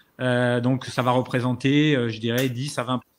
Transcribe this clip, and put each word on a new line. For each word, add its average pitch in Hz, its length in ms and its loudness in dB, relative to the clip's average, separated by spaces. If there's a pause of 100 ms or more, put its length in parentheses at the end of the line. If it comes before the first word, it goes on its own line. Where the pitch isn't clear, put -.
(200)
Euh, 123 400 0
donc, 123 240 0
ça - 160 -4
va 123 120 2
représenter, 131 840 2
euh, 120 140 0
je 107 100 -8
dirais, 120 300 0
dix 131 280 -8
à 127 40 -2
vingt 123 160 -2
pour - 100 -16 (100)